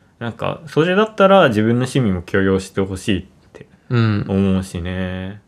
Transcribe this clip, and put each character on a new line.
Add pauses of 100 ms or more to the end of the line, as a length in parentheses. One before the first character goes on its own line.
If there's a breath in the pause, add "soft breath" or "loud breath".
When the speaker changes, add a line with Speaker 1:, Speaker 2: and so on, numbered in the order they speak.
(200)
Speaker 1:
な
ん
か、
そ
れ
だ
っ
た
ら
自
分
の
趣
味
も
許
容
し
て
ほ
し
い
っ (280)
て (200)
Speaker 2:
う
ん。
Speaker 1:
思
う
し
ね。